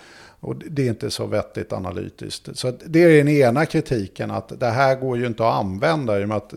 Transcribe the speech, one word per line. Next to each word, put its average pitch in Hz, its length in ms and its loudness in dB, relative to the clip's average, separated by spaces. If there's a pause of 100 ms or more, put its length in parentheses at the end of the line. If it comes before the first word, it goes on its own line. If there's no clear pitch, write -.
(440)
Och 127 120 -8
det 139 300 -4
är 120 40 0
inte 110 220 -6
så 113 140 -6
vettigt 104 480 -6
analytiskt. 95 840 -10
Så 127 100 -6
att 123 80 -4 (100)
det 165 180 4
är 160 140 10
den 143 100 6
ena 143 380 4
kritiken, 117 640 -4
att - 280 -8
det 127 100 -2
här 135 260 2
går 127 220 -4
ju 123 80 -2
inte 113 220 0
att 123 60 2
använda 117 640 -2
i 101 40 -2
och 104 40 -4
med 107 100 -2
att - 200 -8